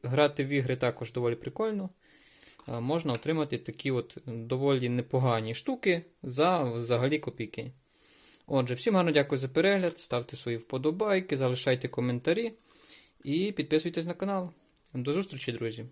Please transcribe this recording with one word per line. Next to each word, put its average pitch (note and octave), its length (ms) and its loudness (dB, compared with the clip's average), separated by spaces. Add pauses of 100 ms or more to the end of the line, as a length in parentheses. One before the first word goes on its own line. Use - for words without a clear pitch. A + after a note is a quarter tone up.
Грати C#3+ 420 2
в - 20 -8
ігри C3 280 0
також A#2+ 380 -2
доволі A#2+ 220 0
прикольно. G3+ 540 -4 (760)
А, A#2+ 140 -6
можна D3 340 0
отримати D3 440 -2
такі - 340 -6
от B2 340 -2
доволі B2 640 0
непогані A#2+ 680 0
штуки F#3+ 460 0 (220)
за D3+ 400 2
взагалі A#2+ 560 0
копійки. A#2 520 -8 (760)
Отже, B2+ 260 2
всім G3+ 220 2
гарно E3+ 160 6
дякую D3 280 4
за C3+ 80 -4
перегляд, F3+ 520 2
ставте A#2+ 380 -4
свої A#2 200 -4
вподобайки, F#3 800 0
залишайте B2+ 500 2
коментарі D#3 680 0 (720)
і F3 280 0
підписуйтесь E3 540 0
на F3 80 -6
канал. F#3+ 360 -2 (440)
До C3 200 -2
зустрічі, D#3+ 380 -4
друзі! A2+ 400 -6